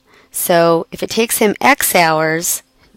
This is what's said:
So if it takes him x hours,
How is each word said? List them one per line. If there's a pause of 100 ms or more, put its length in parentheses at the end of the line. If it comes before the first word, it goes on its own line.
(320)
So
if
it
takes
him
x
hours, (340)